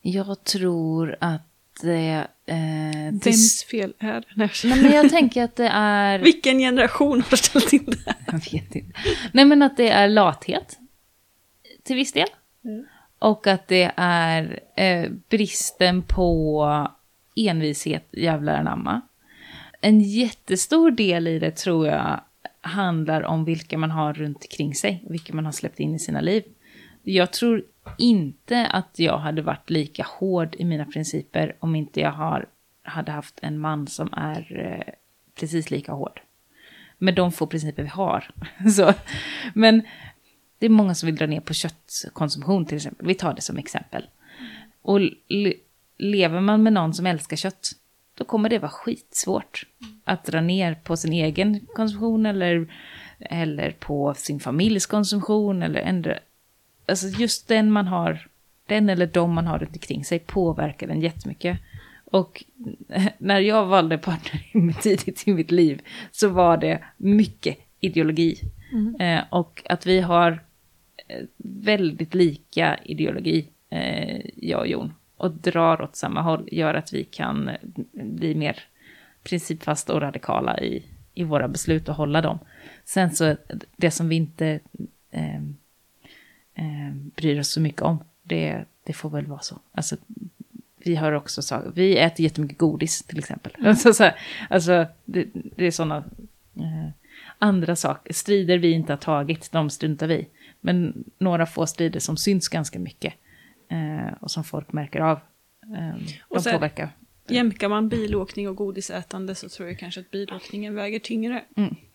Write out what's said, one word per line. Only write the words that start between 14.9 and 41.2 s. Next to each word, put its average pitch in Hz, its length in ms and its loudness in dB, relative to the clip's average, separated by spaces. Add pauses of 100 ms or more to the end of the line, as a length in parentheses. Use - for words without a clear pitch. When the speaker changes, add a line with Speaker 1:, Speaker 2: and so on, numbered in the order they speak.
Speaker 1:
bristen 185 720 2
på 151 880 2 (460)
envishet, 160 760 0
jävlar 151 440 0
anamma. - 460 -2 (840)
En 214 160 8
jättestor 226 880 2
del 180 360 2
i 165 120 0
det 160 120 0
tror 160 360 0
jag - 340 -2 (400)
handlar 165 640 -2
om 160 220 0
vilka 160 320 -4
man 160 140 -2
har 156 220 -2
runt 147 300 -6
omkring - 320 -6
sig, 190 340 -4
vilka 160 240 -10
man 156 120 -4
har 156 60 -6
släppt - 280 -10
in 151 160 -2
i 156 40 -6
sina 147 220 -4
liv. 190 220 0 (600)
Jag 185 300 2
tror 233 300 2 (340)
inte 233 720 2
att - 320 -4
jag 165 180 2
hade 156 240 -4
varit - 280 -6
lika 156 400 -2
hård 175 500 -2
i 175 60 -2
mina 156 200 -2
principer 156 720 -4
om 160 160 0
inte 151 260 -4
jag 147 100 0
har, 151 340 -4 (380)
hade 160 280 -8
haft 147 300 -12
en 151 180 -6
man 151 280 -4
som 156 260 -8
är, 160 520 -8
eh, - 280 -10 (460)
precis 160 320 -4
lika 139 200 -6
hård. - 300 -10 (760)
Med 185 180 2
de 180 160 2
få 160 160 -4
principer 156 360 -6
vi 147 60 -8
har. - 400 -4 (180)
<laughs> 202 280 2
Så. 190 180 6 (600)
Men 220 280 6 (800)
det 220 60 0
är 233 40 4
många 208 260 6
som 165 120 -4
vill 160 80 0
dra 156 120 0